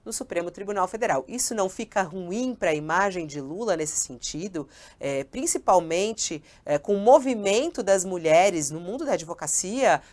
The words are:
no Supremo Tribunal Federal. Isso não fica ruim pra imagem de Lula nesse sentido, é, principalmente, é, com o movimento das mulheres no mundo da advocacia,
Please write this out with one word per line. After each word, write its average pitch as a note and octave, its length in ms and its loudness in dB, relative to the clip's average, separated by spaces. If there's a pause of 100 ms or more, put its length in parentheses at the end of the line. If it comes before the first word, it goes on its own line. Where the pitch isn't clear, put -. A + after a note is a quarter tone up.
no A3+ 80 -12
Supremo F3 380 -4
Tribunal G3 380 -2
Federal. G#3 400 -2
Isso D#3 260 -4
não G3 140 2
fica G#3+ 340 -4
ruim F#3+ 540 -4
pra E3 180 2
imagem E3+ 500 0
de D3 160 -8
Lula F3+ 360 -2
nesse D3+ 240 -2
sentido, D3+ 640 -8 (320)
é, C#3 240 -4
principalmente, F#3 1200 -2 (220)
é, D3 140 0
com G#3 160 -2
o G3 40 2
movimento A#3+ 840 4
das F#3+ 200 4
mulheres E3+ 640 4
no D#3 100 -8
mundo A3 240 -6
da B3+ 80 -2
advocacia, E3+ 880 0 (120)